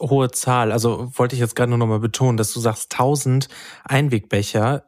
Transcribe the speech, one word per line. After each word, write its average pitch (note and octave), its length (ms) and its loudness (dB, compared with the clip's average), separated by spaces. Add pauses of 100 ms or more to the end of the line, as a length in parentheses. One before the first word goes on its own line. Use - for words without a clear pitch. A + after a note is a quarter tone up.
hohe C3+ 300 2
Zahl. A#2+ 420 0
Also A#2 420 0
wollte B2 200 0
ich B2+ 80 -4
jetzt A2+ 120 -4
gerade B2 140 0
nur A#2+ 80 2
noch A#2 100 2
mal A2 120 0
betonen, A#2 400 0
dass G#2+ 160 -2
du - 40 -6
sagst, A2+ 320 -2
tausend C3+ 580 0 (360)
Einwegbecher. B2 1040 0